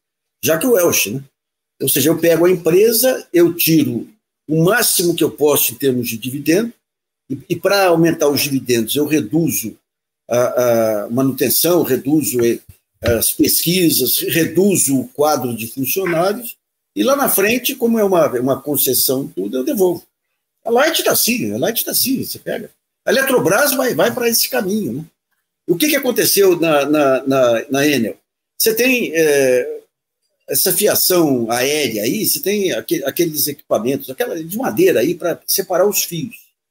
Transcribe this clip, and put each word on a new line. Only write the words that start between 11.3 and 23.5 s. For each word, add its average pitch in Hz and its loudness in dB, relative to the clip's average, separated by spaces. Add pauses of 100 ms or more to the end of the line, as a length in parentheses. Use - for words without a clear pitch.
reduzo, 131 -2
eh, 117 0 (420)
as 117 0
pesquisas, 160 0 (100)
reduzo 160 0
o 117 -8
quadro 139 -2
de 110 -10
funcionários, 180 -4 (380)
e 202 0
lá 262 2
na 277 0
frente, 240 0
como 233 0
é 208 2
uma, 175 4 (100)
uma 131 -2
concessão, 135 -2
tudo, 208 -6
eu 254 -4
devolvo. 185 0 (580)
A - -6
Light 311 2
tá 427 0
assim, 175 -2
a 107 -4
Light 196 -4
tá - -10
assim, 226 -2
você - -12
pega. - -10 (340)
A - -2
Eletrobras 262 2